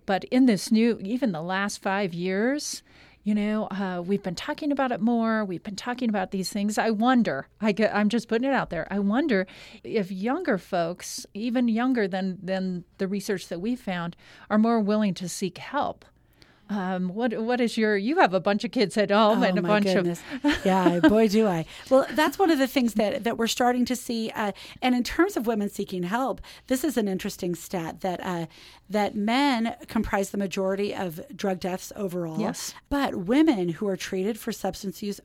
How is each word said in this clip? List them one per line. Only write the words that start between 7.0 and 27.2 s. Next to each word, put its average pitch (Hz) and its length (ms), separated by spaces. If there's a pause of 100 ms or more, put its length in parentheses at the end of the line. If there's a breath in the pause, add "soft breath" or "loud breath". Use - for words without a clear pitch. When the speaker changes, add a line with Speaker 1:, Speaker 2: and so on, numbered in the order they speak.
Speaker 1:
I 214 140
get, 220 200
I'm 208 140
just 220 220
putting 233 180
it 277 60
out 202 160
there, 165 200
I 196 100
wonder 202 480 (360 loud breath)
if 190 260
younger 233 480
folks, - 760
even 240 340
younger 233 400
than, 190 340
than 185 440 (140)
the 196 80
research 196 420
that 170 100
we 233 160
found, 175 400 (340 loud breath)
are 214 80
more 226 220
willing 208 360
to 180 120
seek 175 300
help. - 480 (640 soft breath)
Um, 185 400
what, 220 280
what 233 220
is 233 160
your, 214 220
you 262 220
have 220 140
a 190 60
bunch 202 240
of 233 80
kids 208 240
at 202 160
home 220 320
Speaker 2:
Oh, - 20
Speaker 1:
and 190 140
a - 20
Speaker 2:
my 175 60
Speaker 1:
bunch 208 200
Speaker 2:
goodness. 175 340 (200)
Speaker 1:
of 294 200
<laughs> - 40
Speaker 2:
Yeah, 185 360
boy, 220 260
do 220 180
I. 170 200 (240 loud breath)
Well, 262 220
that's 302 280
one 381 100
of 302 100
the 262 80
things 247 260
that, 208 320
that 233 120
we're 226 100
starting 247 380
to 247 100
see. 226 380
Uh, 208 200 (280 loud breath)
and 254 140
in 240 80
terms 392 320
of 226 120
women 214 200
seeking 196 360
help, 220 360 (280 loud breath)
this 254 180
is 285 100
an 214 140
interesting 180 460